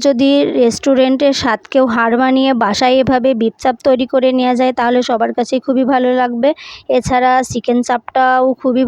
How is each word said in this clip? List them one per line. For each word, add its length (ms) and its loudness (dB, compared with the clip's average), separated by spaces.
যদি 240 2
রেস্টুরেন্টের 800 2
স্বাদকেও 440 0
হার 180 0
মানিয়ে 300 2
বাসায় 400 0
এভাবে 280 0
বিফ 220 -2
চাপ 140 -2
তৈরি 260 0
করে 160 2
নেওয়া 220 0
যায়, 180 0
তাহলে 200 0
সবার 300 -2
কাছেই 280 -2
খুবই 260 0
ভালো 180 0
লাগবে। 300 -2
এছাড়া 360 0
চিকেন 280 -2
চাপটাও 560 0
খুবই 260 0